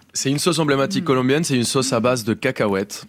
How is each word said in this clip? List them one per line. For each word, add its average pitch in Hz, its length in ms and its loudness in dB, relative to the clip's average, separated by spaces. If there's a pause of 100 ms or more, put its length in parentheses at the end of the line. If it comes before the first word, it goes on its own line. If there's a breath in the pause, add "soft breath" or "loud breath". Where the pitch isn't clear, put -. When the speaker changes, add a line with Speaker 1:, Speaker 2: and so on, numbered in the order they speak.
(120)
Speaker 1:
C'est - 180 -2
une 143 100 0
sauce 165 180 0
emblématique 151 460 0
Speaker 2:
Mm. - 20 -8
Speaker 1:
colombienne, 135 380 2
c'est 143 120 -2
une 120 80 2
sauce 131 280 0
à 117 80 2
base 123 240 0
de 107 100 0
cacahuètes. 104 760 -2